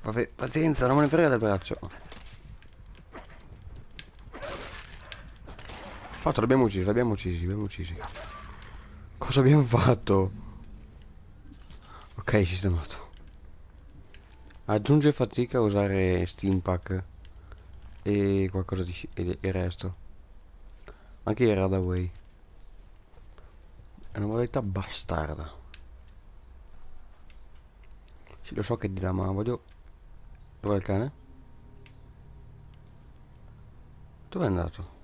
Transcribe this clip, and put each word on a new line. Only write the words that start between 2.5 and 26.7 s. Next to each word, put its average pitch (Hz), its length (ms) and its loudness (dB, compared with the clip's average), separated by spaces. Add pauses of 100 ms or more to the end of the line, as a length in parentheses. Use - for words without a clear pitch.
Fatto, 107 220 2
l'abbiamo 127 240 8
ucciso, 95 200 2
l'abbiamo 113 280 4
uccisi, 90 280 -2
l'abbiamo 98 220 -2
uccisi. 85 340 -8 (1200)
Cosa - 220 2
abbiamo 139 240 10
fatto? 107 680 6 (1800)
Ok, 104 300 4
sistemato. 87 680 -2 (1500)
Aggiunge 139 460 6
fatica 123 460 2
a 120 40 6
usare 98 680 4
Steam 95 320 2
Pack 92 440 -2 (1000)
e 98 480 4
qualcosa 95 320 -2
di 87 80 -4
sci-, - 220 -8
e, 87 280 -2
e 95 100 0
resto. 90 440 -2 (1300)
Anche 107 220 2
il 107 100 6
Radaway. 92 560 2 (2000)
È - 60 -6
una 104 80 0
modalità 120 340 0
bastarda. 80 880 -4 (3000)